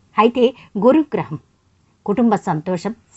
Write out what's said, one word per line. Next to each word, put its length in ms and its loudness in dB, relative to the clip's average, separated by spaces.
అయితే 260 2
గురుగ్రహం 600 0
కుటుంబ 360 2
సంతోషం, 520 -6